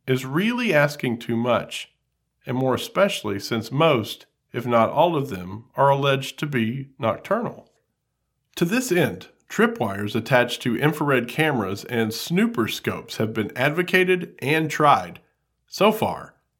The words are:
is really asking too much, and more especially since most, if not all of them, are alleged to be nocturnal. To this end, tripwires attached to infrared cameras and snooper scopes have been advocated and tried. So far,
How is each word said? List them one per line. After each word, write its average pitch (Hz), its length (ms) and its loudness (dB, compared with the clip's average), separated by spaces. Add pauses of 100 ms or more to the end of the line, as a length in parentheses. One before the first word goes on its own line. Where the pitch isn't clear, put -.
is 131 200 -2
really 214 480 0
asking 143 440 2
too 117 180 -4
much, 117 520 0 (560)
and 127 120 -6
more 131 180 0
especially 117 640 -2
since 110 320 -4
most, 135 560 0 (260)
if 123 140 -6
not 117 240 4
all 165 260 2
of 135 140 -4
them, 92 360 -10 (100)
are 139 140 6
alleged 139 480 0
to 156 80 -4
be 135 420 -2 (100)
nocturnal. 156 720 -4 (880)
To - 80 0
this 240 260 -2
end, - 380 0 (200)
tripwires 107 680 -2
attached 120 460 2
to 123 140 -2
infrared 147 520 2
cameras 113 560 -2
and 113 280 0
snooper 185 560 0
scopes - 500 -6
have 110 160 -2
been 107 220 -4
advocated 175 840 0
and 151 300 0
tried. 104 500 2 (480)
So 208 240 4
far, 90 420 -4 (260)